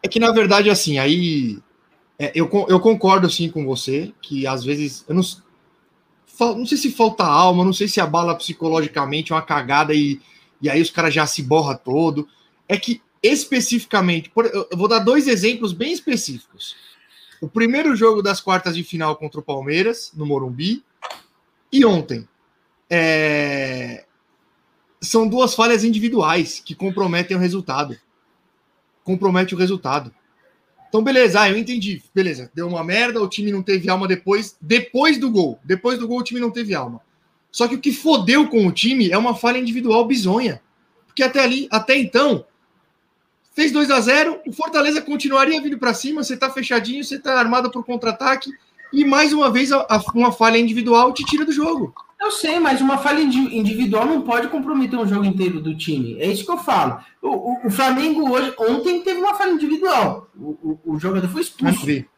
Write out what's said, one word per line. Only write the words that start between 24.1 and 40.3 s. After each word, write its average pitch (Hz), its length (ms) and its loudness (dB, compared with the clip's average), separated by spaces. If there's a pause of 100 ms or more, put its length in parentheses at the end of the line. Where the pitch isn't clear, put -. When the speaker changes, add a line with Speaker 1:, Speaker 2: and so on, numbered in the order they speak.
Speaker 1:
são 226 280 2
duas 202 260 2
falhas 226 300 2
individuais 214 800 0
que 160 100 -14
comprometem 185 640 -2
o 180 40 0
resultado. 147 560 -4 (1080)
Compromete 185 500 0
o 170 40 -8
resultado. 143 540 -2 (760)
Então, 220 140 0
beleza, 233 380 4
ah, 202 100 6
eu 202 80 0
entendi. 208 440 -6 (120)
Beleza, 156 400 -2
deu 170 120 -6
uma 175 160 -6
merda, 220 380 0
o 196 80 0
time 208 240 -4
não 196 100 -2
teve 185 260 0
alma 190 200 0
depois, 196 520 -2
depois 240 580 2
do 254 120 -2
gol. 165 320 2
Depois 233 360 -2
do 233 100 -6
gol, 247 100 -2
o 240 60 -4
time 240 160 -6
não 233 100 -2
teve 226 240 -6
alma. 120 260 -8 (520)
Só 240 160 0
que 254 60 -2
o - 60 -6
que 269 120 0
fodeu 277 560 2
com 214 180 2
o 170 60 2
time 233 380 2
é 190 80 2
uma 233 160 0
falha 254 240 -2
individual 233 480 0
bizonha. 214 540 0 (460)